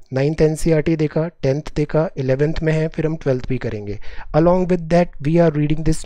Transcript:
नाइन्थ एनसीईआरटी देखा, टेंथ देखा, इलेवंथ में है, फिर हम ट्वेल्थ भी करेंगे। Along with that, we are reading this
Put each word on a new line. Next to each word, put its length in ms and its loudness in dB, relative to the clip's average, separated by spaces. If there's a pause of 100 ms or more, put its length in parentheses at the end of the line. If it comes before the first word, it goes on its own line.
(140)
नाइन्थ 280 0
एनसीईआरटी 540 2
देखा, 320 -2 (140)
टेंथ 340 -2
देखा, 420 0
इलेवंथ 460 0
में 100 2
है, 140 0
फिर 180 -4
हम 100 -2
ट्वेल्थ 340 -2
भी 80 0
करेंगे। 420 -8 (380)
Along 300 4
with 220 -2
that, 380 2
we 100 2
are 140 4
reading 380 0
this 160 0